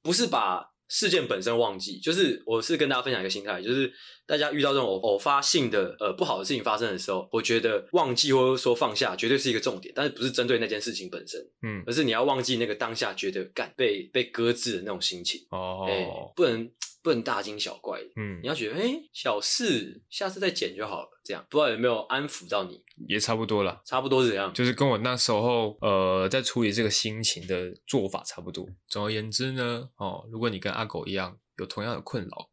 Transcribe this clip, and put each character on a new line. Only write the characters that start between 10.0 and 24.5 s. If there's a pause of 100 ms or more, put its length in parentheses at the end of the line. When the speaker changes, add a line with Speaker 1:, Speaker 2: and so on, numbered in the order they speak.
Speaker 1:
是
不
是
针
对
那
件
事
情
本
身， (240)
Speaker 2:
嗯。
Speaker 1:
而
是
你
要
忘
记
那
个
当
下
觉
得 (120)
干，
被， (100)
被
搁
置
的
那
种
心
情。
Speaker 2:
哦。
Speaker 1:
哎， (280)
不
能， (320)
不
能
大
惊
小
怪。 (160)
Speaker 2:
嗯。
Speaker 1:
你
要
觉
得，
哎， (200)
小
事，
下
次
再
剪
就
好
了， (140)
这
样。
不
知
道
有
没
有
安
抚
到
你？ (260)
Speaker 2:
也
差
不
多
啦。
Speaker 1:
差
不
多
是
这
样。